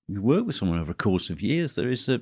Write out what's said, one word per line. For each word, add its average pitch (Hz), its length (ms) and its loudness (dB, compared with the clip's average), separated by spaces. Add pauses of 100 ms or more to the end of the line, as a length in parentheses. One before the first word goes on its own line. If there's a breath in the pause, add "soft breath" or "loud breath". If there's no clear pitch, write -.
you 98 140 -6
work 160 240 4
with 180 100 -2
someone 85 220 0
over 82 140 -2
a - 20 -8
course 92 380 0
of 82 100 -8
years, 156 320 0
there 123 160 -2
is 127 180 -2
a, 123 140 0